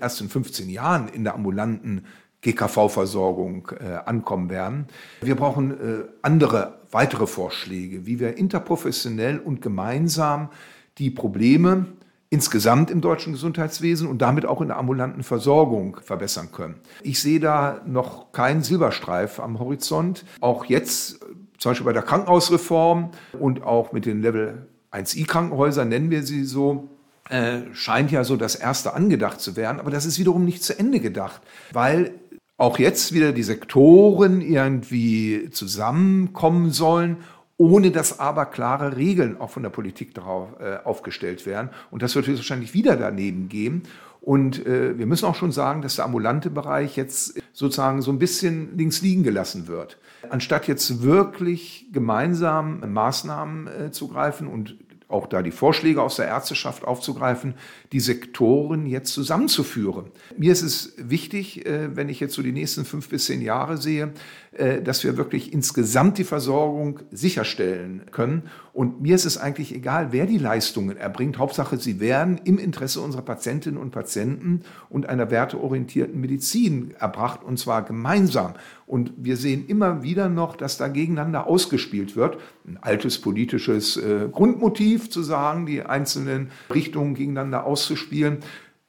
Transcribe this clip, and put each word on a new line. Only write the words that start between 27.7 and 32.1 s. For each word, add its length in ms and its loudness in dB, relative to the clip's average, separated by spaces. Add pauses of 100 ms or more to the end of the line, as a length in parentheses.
scheint 380 0
ja 140 2
so 120 2
das 200 -2
erste 380 -4
angedacht 460 2
zu 140 -8
werden. 240 -4
Aber 140 -6
das 140 -2
ist 120 -2
wiederum 260 4
nicht 200 0
zu 120 -2
Ende 220 2
gedacht, 420 -6 (320)
weil 420 2 (440)